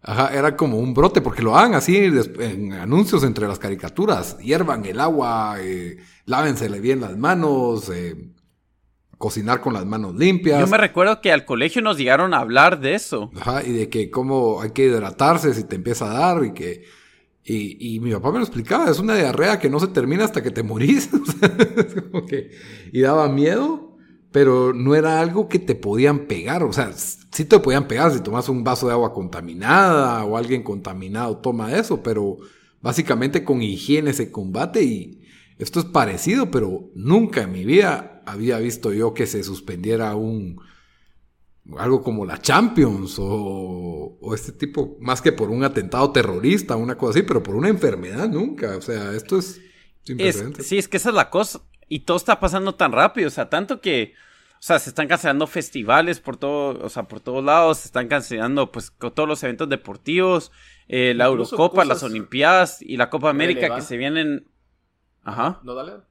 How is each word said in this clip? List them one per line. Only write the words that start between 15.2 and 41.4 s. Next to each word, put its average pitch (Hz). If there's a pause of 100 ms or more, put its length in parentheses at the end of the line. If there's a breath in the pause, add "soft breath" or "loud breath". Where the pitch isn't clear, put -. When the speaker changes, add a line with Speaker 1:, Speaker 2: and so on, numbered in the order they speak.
Speaker 1:
si 107
te 104
empieza 113
a 110
dar 165
y 98
que... 87 (580 soft breath)
y, 113
y 110
mi 117
papá 104
me 214
lo 240
explicaba, 220
"Es 143
una 214
diarrea 185
que 139
no 143
se 190
termina 156
hasta 214
que 120
te 117
morís". 120
<laughs> -
O -
sea, - (180)
es 208
como -
que... - (420 loud breath)
y 123
daba 147
miedo, 190 (340 soft breath)
pero 127
no 131
era 160
algo 170
que 175
te 123
podían 135
pegar, 117
o 117
sea, 117
s-, - (140)
sí 156
te 208
podían 135
pegar 147
si 123
tomas 110
un 127
vaso 123
de 120
agua 120
contaminada 110
o 107
alguien 120
contaminado 98
toma 117
eso, 208
pero 104 (420 loud breath)
básicamente 131
con 127
higiene 135
se 113
combate 117
y 110 (340 soft breath)
esto -
es 170
parecido, 170
pero 101
nunca 147
en 92
mi 92
vida 165
había 110
visto 117
yo 110
que 123
se 104
suspendiera 101
un... 107 (1160 soft breath)